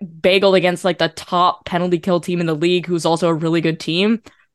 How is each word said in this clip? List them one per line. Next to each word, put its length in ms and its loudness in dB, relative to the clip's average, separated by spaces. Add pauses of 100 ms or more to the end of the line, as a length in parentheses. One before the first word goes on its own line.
bageled 540 2
against, 260 0
like, 140 0
the 120 0
top 560 -2
penalty 320 -2
kill 220 0
team 220 -4
in 40 -2
the 100 -2
league, 300 0
who's 200 -2
also 240 0
a 40 2
really 280 -2
good 180 -2
team, 420 -2 (340)